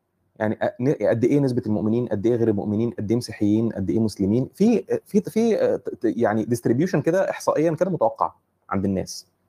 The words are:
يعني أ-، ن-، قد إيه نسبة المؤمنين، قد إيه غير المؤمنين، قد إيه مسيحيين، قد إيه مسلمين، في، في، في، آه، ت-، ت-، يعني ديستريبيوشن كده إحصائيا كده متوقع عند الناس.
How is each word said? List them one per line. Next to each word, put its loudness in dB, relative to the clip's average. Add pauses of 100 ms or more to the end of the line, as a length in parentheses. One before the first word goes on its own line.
(380)
يعني -2
أ-، -2
ن-، 0
قد 2
إيه 4
نسبة 0
المؤمنين، 0
قد -4
إيه 2
غير 2
المؤمنين، 0
قد -4
إيه 2
مسيحيين، 0
قد -6
إيه 2
مسلمين، 0
في، 2 (220)
في، 0
في، 0
آه، 2
ت-، -6
ت-، -2
يعني 0
ديستريبيوشن 0
كده 0
إحصائيا 0
كده 0
متوقع -2 (360)
عند -2
الناس. -4 (220)